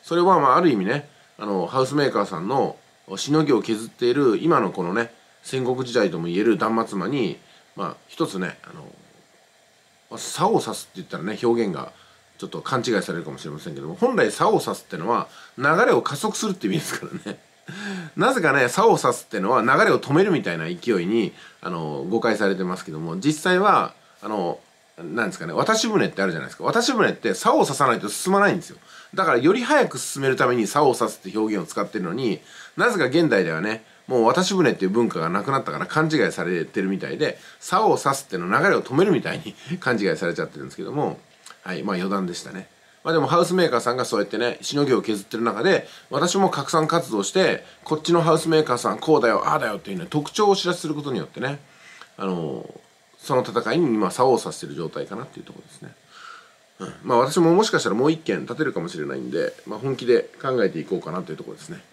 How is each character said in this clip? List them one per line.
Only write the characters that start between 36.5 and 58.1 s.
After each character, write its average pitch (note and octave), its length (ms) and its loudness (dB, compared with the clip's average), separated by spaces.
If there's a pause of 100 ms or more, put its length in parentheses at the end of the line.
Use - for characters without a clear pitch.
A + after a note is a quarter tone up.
て - 160 -4
る F#2+ 80 0
み G2 100 -2
た C2+ 100 -8
い - 80 -6
で、 C#3 200 -2 (220)
竿 G3 320 2
を B2+ 60 4
刺 C3+ 180 0
す - 120 -10
っ - 20 -
て F#2+ 80 -6
の F2 100 -4
流 C#3 220 4
れ D#3+ 60 4
を - 60 2
止 - 140 -8
め F3+ 100 6
る G3+ 80 4
み A2+ 80 2
た E2 120 -6
い - 60 -6
に - 160 -12 (120)
<laughs> F3 120 -6
勘 B2 200 0
違 F#2+ 120 0
い D#2 60 0
さ F2 100 -2
れ E2+ 60 -2
ち F2 80 -6
ゃ D#2+ 40 -2
っ - 40 -16
て - 80 -18
る C#2 60 -12
ん - 20 -12
で C2+ 60 -14
す - 60 -16
け - 60 -10
ど G2 80 -10
も、 C3 280 -4 (440)
は F2+ 120 -8
い、 C#2+ 80 -8
ま G2+ 100 -4
あ - 20 -2
余 F#2 140 -4
談 G2 160 -2
で F2 80 -6
し - 100 -12
た - 80 -14
ね。 F#2+ 160 -14 (360)
ま D#3+ 80 -2
あ - 20 0
で D#3+ 60 4
も C#3 80 0
ハ E3 120 4
ウ E3+ 60 4
ス E3+ 80 -2
メ F3+ 140 4
ー - 20 2
カ B2 80 2
ー - 20 4
さ A#2+ 140 0
ん B2+ 40 -2
が B2+ 60 -2
そ A#2 140 -2
う - 20 2
や G2 60 2
っ - 40 -18
て G#2+ 80 -4
ね、 A#2 240 -2
し - 140 -8
の C#3+ 80 4
ぎ C3+ 100 4
を G2+ 80 2
削 G#2 220 -4
っ - 20 -16
て - 120 -10
る A2+ 60 -2
中 A2+ 200 -2
で、 F3+ 240 2 (220)
私 D#3+ 280 -2
も F#3+ 120 4
拡 C#3 220 -6
散 D#3+ 160 2
活 E3 240 -2
動 G2+ 120 0
し - 80 -4
て、 E3+ 320 2 (220)
こ D#3 100 -2
っ D3+ 60 -8
ち E3+ 100 0
の E3+ 100 6
ハ D#3+ 120 4
ウ D#3+ 60 4
ス D#3+ 100 -4
メ D#3 100 6
ー D3+ 40 4
カ C3 120 0
ー - 20 -4
さ G#2+ 160 -2
ん - 60 -6
こ D3+ 200 6
う - 20 2
だ A#2+ 80 4
よ、 G#2 160 2
あ D#3 100 2
あ D3+ 40 0
だ B2+ 80 -2
よ G#2 100 -4
っ - 20 -10
て G#2 120 -12
い F#2+ 40 -6
う F2+ 40 -6
ね、 E2 100 -8
特 D3 220 -4
徴 G#3 160 2
を - 40 6
お G3 40 6
知 F#3+ 120 -4
ら F3+ 60 0
せ F3+ 80 -6
す E3 60 -6
る D3+ 80 -2
こ D3+ 60 -6
と C#3 120 -6
に G#2 60 -2
よ - 40 -6
っ - 40 -10
て - 120 -14
ね、 C#3 200 -4 (580)
あ G2 80 -6
の、 D#2 440 -4 (500)
そ C#3 160 -4
の B2 80 4
戦 A2+ 300 -2
い D3+ 60 2
に C#3 140 4
今、 G2+ 180 0
竿 B2+ 220 4
を A2+ 60 2
刺 E2 160 -8
し - 40 -14
て - 60 -12
る C#2+ 100 -12
状 D#2+ 140 -8
態 D2+ 160 -8
か G2 100 -12
な A#2 80 -10
っ D3 40 -14
て - 120 -20
い - 40 -16
う - 20 -18
と - 80 -20
こ - 80 -20
ろ - 60 -20
で - 60 -20
す - 80 -20
ね。 - 120 -18 (840)
う F#2+ 60 -12
ん。 F#2 80 -14 (100)
ま A#2 120 0
あ、 - 40 6
私 C#3 200 2
も E3 140 6
も G#3 120 6
し - 40 -4
か D#3+ 100 0
し - 40 -2
た G#2+ 60 0
ら F#2+ 60 0
も B2 100 2
う D#3+ 60 4